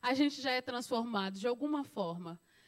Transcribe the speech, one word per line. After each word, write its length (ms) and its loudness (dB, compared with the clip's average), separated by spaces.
a 120 2
gente 260 4
já 100 0
é 100 2
transformado 760 -2
de 80 0
alguma 380 0
forma. 560 -4